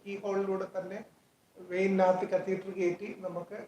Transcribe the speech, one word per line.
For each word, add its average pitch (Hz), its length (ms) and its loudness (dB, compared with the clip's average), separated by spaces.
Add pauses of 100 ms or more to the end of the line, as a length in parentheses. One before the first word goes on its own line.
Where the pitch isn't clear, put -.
കീ 196 140 -8
ഹോളിലൂടെ 190 480 -2 (100)
തന്നെ 190 280 -8 (520)
വെയിനകത്ത് 185 720 4
കത്തീറ്റർ 190 420 0
കയറ്റി 180 480 -2
നമുക്ക് 185 480 -8